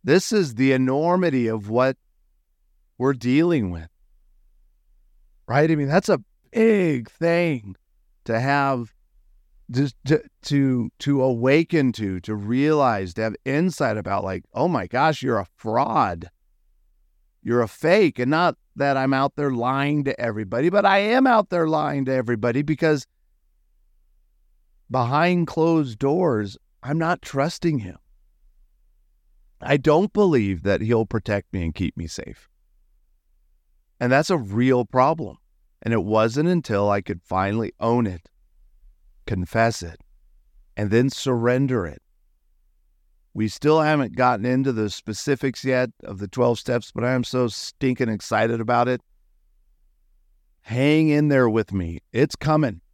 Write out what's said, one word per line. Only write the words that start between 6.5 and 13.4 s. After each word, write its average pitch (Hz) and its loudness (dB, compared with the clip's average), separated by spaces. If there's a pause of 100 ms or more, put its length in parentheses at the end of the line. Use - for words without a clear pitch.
big 185 2
thing 160 -2 (480)
to 113 -2
have, 139 -2 (760)
just 131 -2 (120)
to, 147 2 (200)
to, 135 0
to 143 0
awaken 131 2
to, 98 -6
to 107 -8
realize, 117 0
to 110 -6
have 110 -4